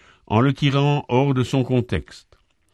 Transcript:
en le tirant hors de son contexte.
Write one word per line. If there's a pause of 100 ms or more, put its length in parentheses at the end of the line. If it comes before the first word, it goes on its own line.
(260)
en
le
tirant
hors
de
son
contexte. (360)